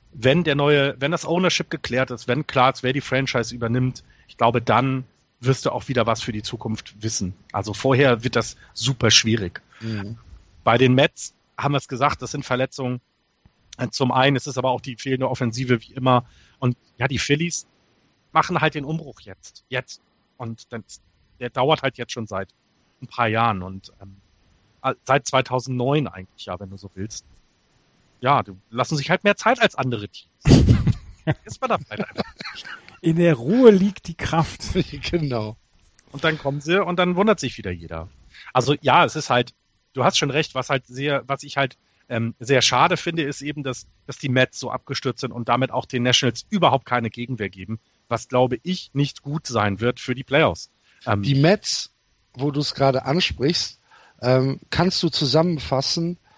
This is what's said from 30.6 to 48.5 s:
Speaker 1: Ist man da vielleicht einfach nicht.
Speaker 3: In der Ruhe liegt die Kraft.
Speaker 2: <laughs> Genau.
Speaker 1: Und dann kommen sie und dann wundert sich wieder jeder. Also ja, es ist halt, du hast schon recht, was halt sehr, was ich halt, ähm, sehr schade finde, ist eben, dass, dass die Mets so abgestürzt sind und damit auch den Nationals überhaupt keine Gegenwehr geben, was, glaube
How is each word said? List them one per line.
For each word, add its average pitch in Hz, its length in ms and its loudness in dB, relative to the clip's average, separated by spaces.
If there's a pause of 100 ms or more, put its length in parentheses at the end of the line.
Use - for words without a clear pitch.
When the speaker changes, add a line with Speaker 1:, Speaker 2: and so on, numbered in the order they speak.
Speaker 1:
Ist 214 160 -18
man 247 100 -2
da 220 80 2
vielleicht - 300 -10
einfach - 160 -6 (300)
nicht. - 120 -16 (340)
Speaker 3:
In 165 160 2
der 170 180 6
Ruhe 208 380 8
liegt 190 340 2
die 170 80 -10
Kraft. - 480 -2 (220)
Speaker 2:
<laughs> - 260 -10
Genau. 123 460 -2 (560)
Speaker 1:
Und 147 100 -14
dann 156 160 2
kommen 143 220 -4
sie 170 200 0
und 175 200 -2
dann 180 160 0
wundert 214 240 2
sich 127 180 -6
wieder 98 140 -6
jeder. 82 360 -10 (440)
Also 127 280 2
ja, 147 240 6
es 123 120 -2
ist 156 120 -6
halt, 123 260 0 (380)
du 127 120 -2
hast 185 140 2
schon 143 120 0
recht, 151 240 -4
was 131 160 -4
halt 135 160 -2
sehr, 135 400 -4
was 135 160 -6
ich 143 140 -14
halt, 139 200 0 (320)
ähm, 117 300 -4
sehr 123 240 2
schade 139 340 2
finde, 165 260 -4
ist 139 200 -6
eben, 147 220 -8
dass, 131 220 -8 (200)
dass - 120 -14
die 143 100 -6
Mets 127 320 2
so 131 100 -8
abgestürzt - 500 -6
sind 120 120 -6
und 113 160 -8
damit 127 220 2
auch 123 160 -6
den 123 180 -2
Nationals 123 460 0
überhaupt 156 340 2
keine 117 260 -2
Gegenwehr 120 380 -6
geben, 95 320 -10 (280)
was, 117 200 -4
glaube 127 340 2